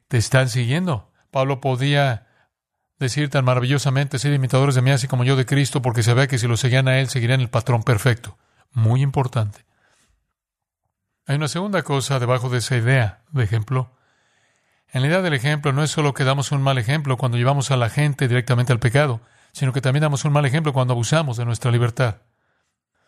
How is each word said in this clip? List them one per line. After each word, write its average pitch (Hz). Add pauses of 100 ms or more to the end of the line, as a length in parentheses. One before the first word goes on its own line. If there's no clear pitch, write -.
te 127
están 131
siguiendo. 127 (200)
Pablo 135
podía 135 (720)
decir 139
tan 135
maravillosamente, 127
"Sed 143
imitadores 131
de 131
mí, 131
así 135
como 123
yo 135
de 131
Cristo", 139
porque 120
sabía 123
que 131
si 117
lo 113
seguían 131
a 131
él, 131
seguirían 127
el 120
patrón 117
perfecto. - (340)
Muy 117
importante. 127 (1600)
Hay 139
una 156
segunda 185
cosa 143
debajo 123
de 123
esa 127
idea 120
de 131
ejemplo. 113 (1000)
En 127
la 139
idea 175
del 175
ejemplo 143
no 143
es 147
solo 147
que 147
damos 151
un 143
mal 135
ejemplo 135
cuando 120
llevamos 131
a 135
la 117
gente 143
directamente 123
al 117
pecado, 123 (300)
sino 131
que 135
también 135
damos 147
un 147
mal 147
ejemplo 151
cuando 127
abusamos 123
de 120
nuestra 120
libertad. 117 (920)